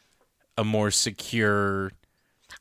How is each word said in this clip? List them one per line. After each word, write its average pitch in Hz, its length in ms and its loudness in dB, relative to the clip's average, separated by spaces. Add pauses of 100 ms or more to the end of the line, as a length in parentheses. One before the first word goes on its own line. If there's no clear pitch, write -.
(560)
a 110 80 2
more 107 260 2
secure 101 1000 0 (680)